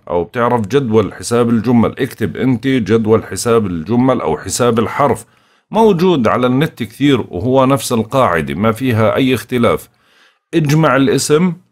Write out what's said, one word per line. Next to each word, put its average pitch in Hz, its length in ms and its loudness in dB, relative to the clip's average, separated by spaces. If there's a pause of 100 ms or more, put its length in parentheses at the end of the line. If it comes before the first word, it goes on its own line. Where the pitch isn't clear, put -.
أو 87 140 0
بتعرف 120 380 -2
جدول 110 520 0
حساب 117 360 -2
الجمل، 117 500 2
اكتب 117 380 -6
أنت 123 300 -2
جدول 113 560 2
حساب 113 420 0
الجمل 98 560 0
أو 78 160 -2
حساب 117 420 -2
الحرف، 117 460 -2 (460)
موجود 180 560 2
على 117 200 0
النت 131 360 -2
كثير 131 460 0
وهو 127 360 0
نفس 131 260 0
القاعدة 110 640 0
ما 107 180 0
فيها 113 440 0
أي 131 180 2
اختلاف. 113 560 -2 (640)
اجمع 151 420 2
الاسم 151 580 2 (180)